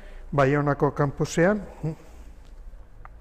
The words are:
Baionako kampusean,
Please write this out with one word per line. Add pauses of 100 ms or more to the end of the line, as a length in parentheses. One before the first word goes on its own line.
(320)
Baionako
kampusean, (1600)